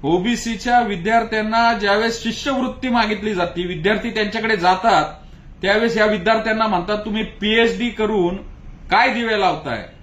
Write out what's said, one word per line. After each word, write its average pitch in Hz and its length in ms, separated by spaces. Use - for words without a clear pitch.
ओबीसीच्या 226 760
विद्यार्थ्यांना 220 920
ज्यावेळेस 208 500
शिष्यवृत्ती 254 640
मागितली 214 460
जाते, 175 320
विद्यार्थी 190 440
त्यांच्याकडे 220 460
जातात, 185 480
त्यावेळेस 214 340
या 214 100
विद्यार्थ्यांना 214 600
म्हणतात, 202 320
"तुम्ही 214 240
पीएचडी 226 680
करून 202 480
काय 233 180
दिवे 226 320
लावताय?" 143 460